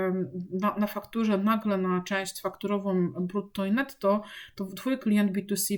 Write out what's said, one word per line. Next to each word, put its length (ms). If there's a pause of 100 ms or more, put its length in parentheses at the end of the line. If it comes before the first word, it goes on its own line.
(500)
na, 280
na 80
fakturze 520
nagle 400
na 220
część 400
fakturową 720
brutto 540
i 60
netto, 500 (320)
to 120
twój 320
klient 340
B 100
two 140
C 220